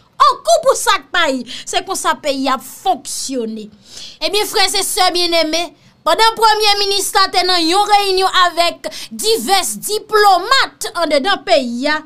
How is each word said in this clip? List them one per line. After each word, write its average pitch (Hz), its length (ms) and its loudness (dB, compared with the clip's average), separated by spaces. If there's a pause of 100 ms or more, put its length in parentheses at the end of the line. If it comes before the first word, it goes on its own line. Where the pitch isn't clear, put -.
(180)
on 554 220 4
kou 659 240 2
pou 508 140 2
sak - 340 -2
pay. 294 300 0 (240)
Se 392 180 -4
konsa 381 320 -2
peyi 277 320 -4
ap 262 160 -2
fonksyone. 240 1040 -6 (540)
Ebyen, 381 260 0
frè 392 220 0
e 392 160 -2
sè 370 260 0
byenneme, 339 540 0 (400)
pandan 440 320 2
premye 427 400 4
minis 403 340 -2
la 392 160 4
te 381 160 0
nan 359 200 0
yon 403 260 2
reyinyon 381 540 2
avèk 339 440 0 (220)
divès 349 720 -2
diplomat 415 1120 2
andedan 330 500 0
peyi 269 460 0
a, 302 160 0